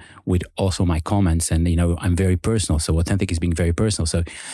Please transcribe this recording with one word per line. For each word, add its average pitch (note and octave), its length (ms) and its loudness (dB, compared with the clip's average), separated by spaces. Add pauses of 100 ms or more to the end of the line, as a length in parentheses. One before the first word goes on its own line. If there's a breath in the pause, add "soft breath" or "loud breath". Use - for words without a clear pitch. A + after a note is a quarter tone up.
(240 loud breath)
with F2+ 180 0 (140)
also F#2+ 280 0
my E2 160 0
comments. F2 500 0
And, E2 160 0
you E2+ 80 2
know, E2+ 260 2
I'm F2 140 0
very F#2 220 2
personal. G2+ 420 0
So D#2+ 220 0
Authentic F#2 320 0
is E2 80 -2
being F2 120 0
very E2+ 200 0
personal. F#2 340 0
So, E2+ 160 0 (320 loud breath)